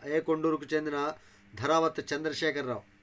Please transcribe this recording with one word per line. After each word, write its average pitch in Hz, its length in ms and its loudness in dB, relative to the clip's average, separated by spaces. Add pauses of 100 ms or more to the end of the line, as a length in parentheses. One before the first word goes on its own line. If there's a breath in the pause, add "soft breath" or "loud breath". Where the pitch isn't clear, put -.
ఏ 151 140 0
కొండూరుకు 156 540 2
చెందిన 151 400 0 (420 loud breath)
ధరావత్ 156 580 2
చంద్రశేఖరరావు 143 880 -2